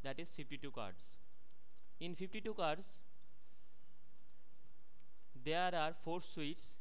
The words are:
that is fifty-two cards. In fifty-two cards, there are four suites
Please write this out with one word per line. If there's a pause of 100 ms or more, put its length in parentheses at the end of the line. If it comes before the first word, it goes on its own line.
that
is
fifty-two
cards. (960)
In
fifty-two
cards, (2500)
there
are (140)
four
suites (160)